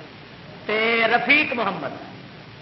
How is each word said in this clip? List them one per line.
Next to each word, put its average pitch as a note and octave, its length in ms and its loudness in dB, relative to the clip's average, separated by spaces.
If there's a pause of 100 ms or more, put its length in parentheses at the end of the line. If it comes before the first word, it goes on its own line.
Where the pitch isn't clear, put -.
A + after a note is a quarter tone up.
(680)
تے A3+ 420 2
رفیق B3 440 4
محمد، F#3+ 360 -2 (720)